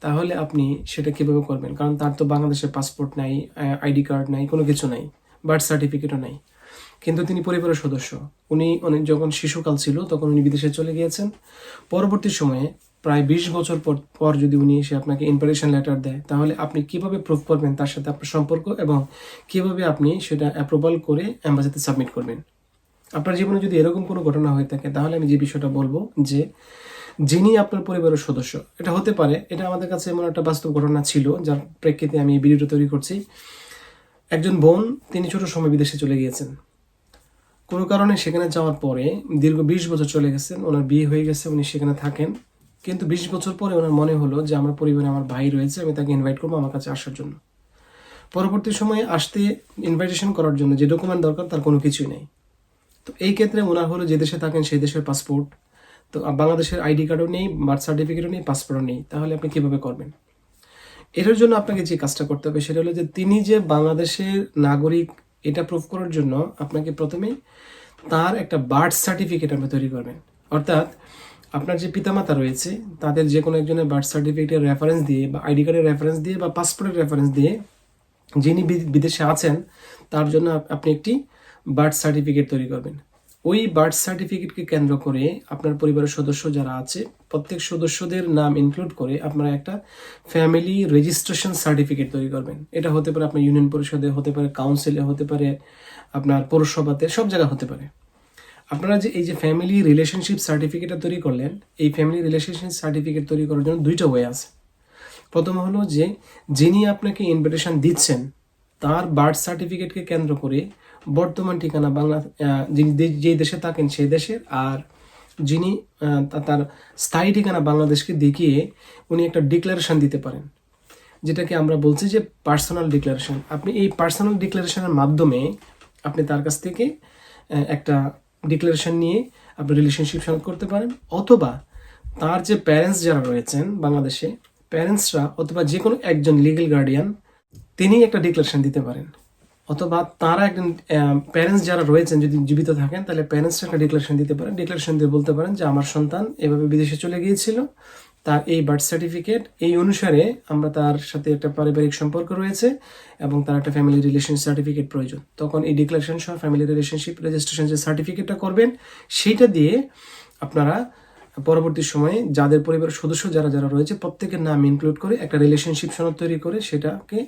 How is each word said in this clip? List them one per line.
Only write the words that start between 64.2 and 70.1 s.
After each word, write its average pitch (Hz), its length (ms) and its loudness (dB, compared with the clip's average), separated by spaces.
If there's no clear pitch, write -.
নাগরিক 151 540 2
এটা 151 200 -2
প্রুফ 170 200 -4
করার 180 280 -6
জন্য 147 480 0
আপনাকে 151 320 -6
প্রথমে 175 440 -4
তার 170 280 0
একটা 170 200 -4
বার্থ 139 380 2
সার্টিফিকেট 165 580 -2
আপনি 135 160 -2
তৈরি 135 200 -2
করবেন। 123 260 -10